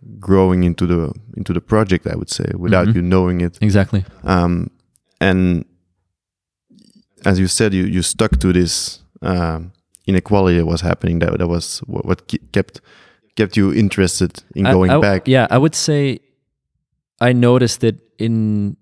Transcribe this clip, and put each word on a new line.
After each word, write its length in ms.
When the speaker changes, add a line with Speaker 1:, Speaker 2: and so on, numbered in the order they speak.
Speaker 1:
growing 460
into 220
the, 260
into 160
the 80
project, 480
I 80
would 120
say, 300
without 300
Speaker 2:
Mm-hmm. 80
Speaker 1:
you 60
knowing 380
it. 200
Speaker 2:
Exactly. 440
Speaker 1:
Um, 460
and 440
as 140
you 80
said, 260
you, 120
you 180
stuck 380
to 120
this, 520
um, 480
inequality 500
that 80
was 140
happening. 400
That, 180
that 80
was 400
what, 180
what 220
ke-, 240
kept, 300
kept 200
you 160
interested 680
in 100
Speaker 2:
I, 60
Speaker 1:
going 180
Speaker 2:
I, 80
Speaker 1:
back. 300
Speaker 2:
yeah, 220
I 80
would 180
say 420
I 120
noticed 520
it 160
in, 640